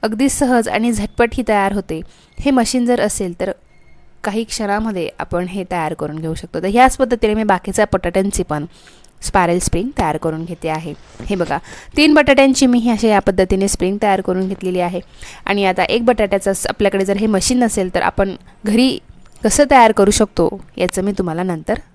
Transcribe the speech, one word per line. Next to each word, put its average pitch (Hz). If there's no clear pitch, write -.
अगदी 220
सहज 247
आणि 226
झटपट 220
ही 254
तयार 202
होते. 170
हे 277
मशीन 247
जर 240
असेल 190
तर 185
काही 220
क्षणामध्ये 208
आपण 175
हे 190
तयार 160
करून 151
घेऊ 160
शकतो. -
तर 175
ह्याच 247
पद्धतीने 233
मी 220
बाकीच्या 202
बटाट्यांची 190
पण 151
स्पायरल 175
स्प्रिंग 185
तयार 160
करून 160
घेते 165
आहे. 156
हे 202
बघा, 165
तीन 302
बटाट्यांची 277
मी 247
ही 226
अशा 220
या 208
पद्धतीने 190
स्प्रिंग 196
तयार 196
करून 185
घेतलेली 185
आहे 180
आणि 202
आता 185
एक 233
बटाट्याचा 208
स-, -
आपल्याकडे 196
जर 196
हे 214
मशीन 220
नसेल 214
तर 180
आपण 196
घरी 233
कसं 226
तयार 240
करू 202
शकतो 190
याचं 180
मी 202
तुम्हाला 175
नंतर 180